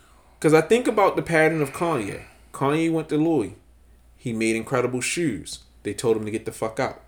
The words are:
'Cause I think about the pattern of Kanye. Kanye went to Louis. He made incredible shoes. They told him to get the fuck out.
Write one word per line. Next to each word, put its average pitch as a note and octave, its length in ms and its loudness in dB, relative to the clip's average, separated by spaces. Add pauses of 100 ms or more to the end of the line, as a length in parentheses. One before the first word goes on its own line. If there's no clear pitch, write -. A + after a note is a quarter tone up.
(400)
'Cause D#3 120 4
I D#3+ 80 8
think A#3 280 2
about G#3 260 4
the E3 80 -2
pattern D#3+ 400 2
of C#3 100 -4
Kanye. D3 500 -4 (300)
Kanye D#3 400 0
went D#3 180 -2
to D3+ 60 0
Louis. D3+ 380 0 (600)
He A#2 160 -6
made A2+ 240 0
incredible B2 440 -2
shoes. C3 600 -4 (240)
They G#2 100 -6
told A2+ 220 2
him G#2+ 80 -4
to G#2+ 80 -6
get A2 120 -6
the A2 80 -6
fuck - 280 -4
out. - 280 -4